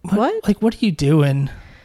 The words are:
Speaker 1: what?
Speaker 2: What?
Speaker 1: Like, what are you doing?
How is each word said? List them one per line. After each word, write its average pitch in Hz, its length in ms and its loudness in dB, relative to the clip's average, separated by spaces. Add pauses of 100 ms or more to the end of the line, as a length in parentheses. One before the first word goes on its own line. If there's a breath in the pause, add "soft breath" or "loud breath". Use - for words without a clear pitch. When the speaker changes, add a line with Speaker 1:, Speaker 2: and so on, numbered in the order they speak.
Speaker 1:
what? 180 160 -2
Speaker 2:
What? 381 300 -2
Speaker 1:
Like, 208 140 0
what 220 140 0
are - 100 -4
you 202 60 2
doing? 139 580 0 (360 soft breath)